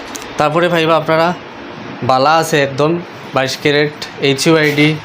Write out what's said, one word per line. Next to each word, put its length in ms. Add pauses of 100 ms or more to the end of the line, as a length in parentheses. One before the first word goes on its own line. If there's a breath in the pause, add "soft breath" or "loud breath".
(380)
তারপরে 320
পাইবা 280
আপনারা 360 (680)
বালা 320
আছে 280
একদম 360 (340)
বাইশ 280
ক্যারেট 440 (160)
এইচইউআইডি 840